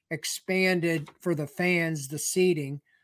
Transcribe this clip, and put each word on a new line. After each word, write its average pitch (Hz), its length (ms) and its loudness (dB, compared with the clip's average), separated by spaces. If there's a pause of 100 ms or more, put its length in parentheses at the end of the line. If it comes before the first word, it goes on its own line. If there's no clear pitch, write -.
(100)
expanded 170 1000 0 (120)
for 175 160 0
the 151 100 -4
fans, 165 640 0
the 147 100 -8
seating. 156 640 0 (240)